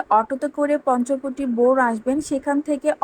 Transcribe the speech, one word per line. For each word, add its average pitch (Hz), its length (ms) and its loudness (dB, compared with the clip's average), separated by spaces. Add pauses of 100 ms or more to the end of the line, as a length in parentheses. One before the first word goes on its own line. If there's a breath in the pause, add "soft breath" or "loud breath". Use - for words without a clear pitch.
(180)
অটোতে 269 300 -2 (100)
করে 294 160 2 (140)
পঞ্চবটি 262 560 -2 (140)
মোড় 254 200 4 (120)
আসবেন, 226 260 -2 (120)
সেখান 285 280 -2 (120)
থেকে 294 200 -2 (160)